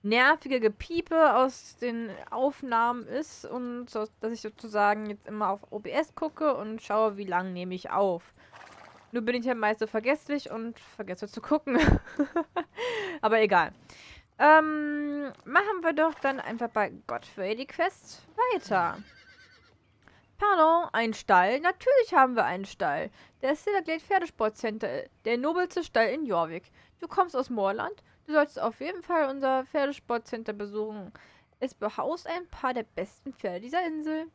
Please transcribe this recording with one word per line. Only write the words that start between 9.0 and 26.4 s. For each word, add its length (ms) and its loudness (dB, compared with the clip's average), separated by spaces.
Nur 120 -4
bin 120 0
ich 100 -2
ja 100 2
meist 240 0
so 80 -2
vergesslich 640 -2
und 260 -8
vergesse 520 -12
zu 120 -12
gucken. 380 0
<laughs> 640 -6
Aber 180 4
egal. 320 4
Ähm, 960 4
machen 360 2
wir 120 0
doch 220 2
dann 260 -4
einfach 260 -6
bei 240 -2
Godfrey 480 -6
die 100 -8
Quest 640 -6
weiter. 460 -2
Pardon, 540 4
ein 220 0
Stall? 480 4
Natürlich 520 4
haben 220 6
wir 80 4
einen 220 -2
Stall. 440 -4
Der 140 0
Silverglade 460 -2
Pferdesportcenter, 1040 -2
der 140 0
nobelste 480 0
Stall 240 2
in 160 -4
Jorvik. 460 -2